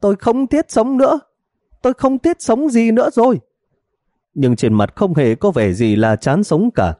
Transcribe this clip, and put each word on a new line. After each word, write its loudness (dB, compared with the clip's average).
Tôi 0
không -2
thiết -2
sống 0
nữa. 2
Tôi -2
không -2
thiết -2
sống -2
gì 2
nữa 2
rồi. 2
Nhưng 0
trên 0
mặt 0
không -2
hề 0
có -2
vẻ 0
gì 0
là 2
chán -2
sống 0
cả. -2